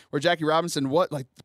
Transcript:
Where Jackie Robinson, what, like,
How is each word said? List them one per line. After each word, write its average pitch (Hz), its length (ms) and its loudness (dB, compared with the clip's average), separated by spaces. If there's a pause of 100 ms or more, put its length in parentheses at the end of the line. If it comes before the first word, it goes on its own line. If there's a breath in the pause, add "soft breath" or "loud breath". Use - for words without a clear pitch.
(100)
Where 147 100 -4
Jackie 165 240 0
Robinson, 156 460 0
what, 165 200 2
like, 139 160 -8 (180)